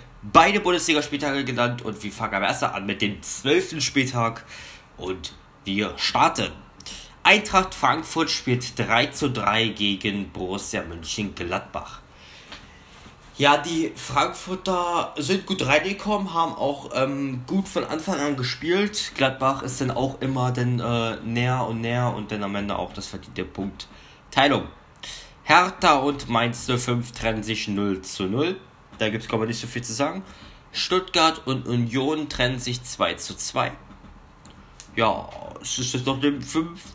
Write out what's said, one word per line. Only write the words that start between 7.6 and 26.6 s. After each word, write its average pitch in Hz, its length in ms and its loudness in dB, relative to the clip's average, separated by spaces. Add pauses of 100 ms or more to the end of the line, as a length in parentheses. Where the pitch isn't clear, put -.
Frankfurt 156 560 2
spielt - 480 -2
drei 113 260 4
zu 147 240 0
drei 110 380 2
gegen 101 640 -2
Borussia 95 500 -4
Mönchengladbach. 87 1160 -8 (1400)
Ja, 143 200 8
die 160 380 0
Frankfurter 175 1200 -2
sind 180 300 0
gut 190 180 -2
reingekommen, 190 680 0
haben 165 220 0
auch, - 400 -4
ähm, 135 540 -2
gut 190 200 0
von - 180 -2
Anfang 196 340 -2
an 143 180 0
gespielt. 170 800 0
Gladbach 135 480 2
ist - 180 -4
dann 127 80 0
auch 131 320 0
immer 131 300 0
dann, 123 280 2
äh, 113 440 0
näher 120 420 0
und 113 160 -2
näher 120 320 2
und 104 180 -6
dann 104 120 -4
am 101 100 -4
Ende 101 240 -2
auch 90 160 -4
das - 140 -10
verdiente - 380 -8
Punkt. - 420 -6 (420)
Teilung. 131 360 4 (760)
Hertha 180 520 8
und 139 340 0
Mainz 120 380 2